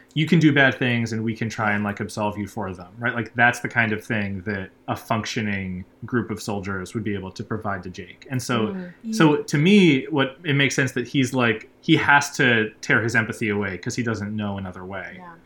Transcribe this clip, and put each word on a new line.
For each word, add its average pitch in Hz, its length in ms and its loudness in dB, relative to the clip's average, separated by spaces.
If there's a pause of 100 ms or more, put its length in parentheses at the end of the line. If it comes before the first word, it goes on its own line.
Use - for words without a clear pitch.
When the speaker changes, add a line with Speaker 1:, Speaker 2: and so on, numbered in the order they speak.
(140)
Speaker 1:
you 151 140 0
can 170 100 6
do 160 160 8
bad 135 240 6
things 117 340 0
and 110 120 -4
we 113 120 -2
can 113 140 -4
try 107 240 0
and, 104 100 0
like, 101 160 -4
absolve 104 380 -4
you 101 80 -4
for 101 260 -8
them, 90 180 -14 (100)
right? 120 160 -2
Like, 113 180 -6
that's 120 280 4
the - 60 -4
kind 113 260 0
of 104 120 -4
thing 101 360 -4
that 95 280 -6 (180)
a 123 80 -4
functioning 101 880 -4 (200)
group 113 240 0
of 104 100 -6
soldiers 95 540 -6
would 113 100 -4
be 104 120 -4
able 92 160 -8
to - 120 -12
provide 101 400 -6
to 92 60 -12
Jake. - 400 -16
And 131 140 -6
so, 113 240 0 (360)
Speaker 2:
Mm. 220 120 -6
Speaker 1:
so 156 220 6
Speaker 3:
Yeah. 147 80 -4
Speaker 1:
to - 120 -2
me, 165 540 6
what, 135 320 0
it 156 100 0
makes 139 220 2
sense 131 160 2
that 120 160 -4
he's, 131 260 0
like, 117 340 0 (140)
he 160 140 4
has 147 420 4
to 117 320 4 (120)
tear 123 200 2
his 113 140 0
empathy 110 340 -2
away 101 280 -2
'cause - 180 -8
he 127 80 -2
doesn't 107 320 -4
know 104 220 -4
another 92 280 -10
way. 92 320 -10
Speaker 2:
Yeah. 180 140 -18 (140)